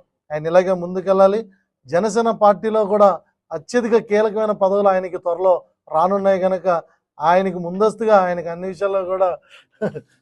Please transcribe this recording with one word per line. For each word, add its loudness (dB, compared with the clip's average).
ఆయన -6
ఇలాగే 4
ముందుకెళ్ళాలి. 0
జనసేన 0
పార్టీలో 0
కూడా 4
అత్యధిక -2
కీలకమైన 0
పదవులు 2
ఆయనకి -2
త్వరలో 0
రానున్నాయి 0
కనుక -2
ఆయనకి 0
ముందస్తుగా 0
ఆయనకి -6
అన్ని -10
విషయాల్లో -4
కూడా 0
<laughs> -8